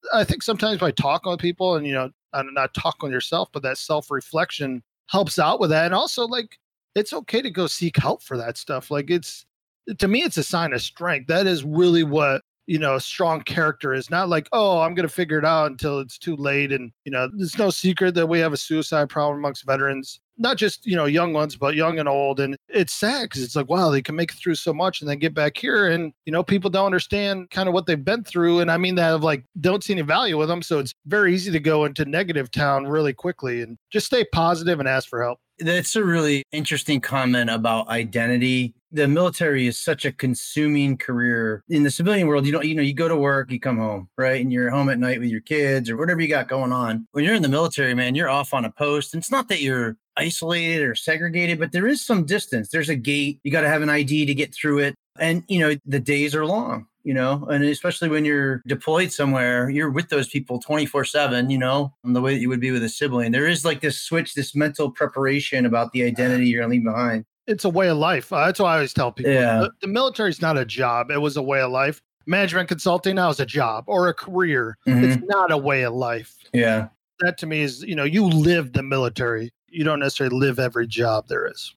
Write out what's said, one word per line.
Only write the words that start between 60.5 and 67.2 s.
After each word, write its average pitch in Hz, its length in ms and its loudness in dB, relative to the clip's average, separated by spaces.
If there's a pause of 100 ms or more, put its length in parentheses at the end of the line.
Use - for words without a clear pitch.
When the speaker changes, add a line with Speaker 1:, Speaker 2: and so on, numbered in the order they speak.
Speaker 2:
twenty-four 147 440 -2
seven, 131 460 0
you 135 80 2
know, 135 360 0 (120)
in 123 80 2
the 123 80 2
way 135 120 2
that 131 60 0
you 120 80 0
would 123 140 0
be 127 100 0
with 123 120 0
a 113 60 -2
sibling. 123 440 -2
There 143 140 2
is, 165 180 0
like, 160 160 0
this 147 180 -2
switch, - 360 -4
this 135 200 -4
mental 147 340 0
preparation 135 760 0
about 117 260 2
the 127 120 0
identity 123 440 2
you're 120 140 2
gonna 117 100 0
leave 123 140 2
behind. 113 400 -2 (220)